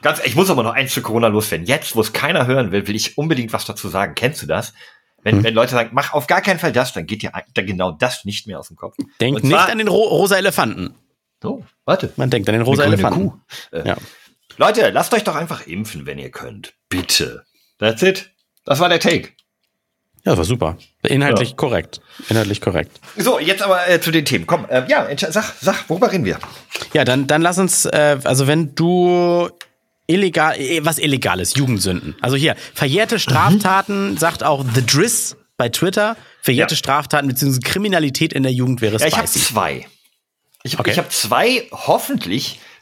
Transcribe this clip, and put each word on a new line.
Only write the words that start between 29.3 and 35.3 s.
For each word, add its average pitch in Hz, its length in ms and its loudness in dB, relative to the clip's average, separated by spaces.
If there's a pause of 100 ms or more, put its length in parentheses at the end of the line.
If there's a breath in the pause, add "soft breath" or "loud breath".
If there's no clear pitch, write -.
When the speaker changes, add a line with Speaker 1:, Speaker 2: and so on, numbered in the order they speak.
Speaker 2:
illegal, 160 540 2
äh, 147 240 -2
was 156 160 0
Illegales, 110 560 0
Jugendsünden. 98 640 -2
Also 131 160 0
hier, 139 180 2 (200 loud breath)
verjährte 202 420 0
Speaker 1:
Mhm. 175 40 -2
Speaker 2:
Straftaten, 196 960 2
sagt 165 280 -2
auch 139 200 0 (100)
The 127 120 2
Driss 196 500 0 (200)